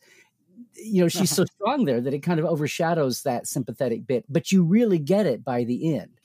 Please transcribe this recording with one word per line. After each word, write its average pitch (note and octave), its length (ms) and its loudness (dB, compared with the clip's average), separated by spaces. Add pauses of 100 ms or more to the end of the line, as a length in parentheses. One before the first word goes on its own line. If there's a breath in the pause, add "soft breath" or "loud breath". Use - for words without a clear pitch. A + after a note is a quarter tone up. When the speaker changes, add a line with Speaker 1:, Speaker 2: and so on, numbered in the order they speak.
(760 soft breath)
Speaker 1:
You G#3 280 0
know, E3+ 40 4
she's F3+ 240 0
so F3+ 120 2
Speaker 2:
Uh-huh. - 120 -2
Speaker 1:
strong A#3+ 300 0
there A#2+ 160 2
that C3 120 -2
it D3 60 -4
kind E3+ 200 -2
of D#3 60 0
overshadows D#3 760 0
that B2 240 -2
sympathetic A#2+ 580 -4
bit, B2 240 -2
but - 220 -2
you F#3 120 6
really G3 360 4
get F#3 260 0
it B2 180 -2
by B2 200 -2
the B2+ 320 -2
end. F2 160 -8 (140)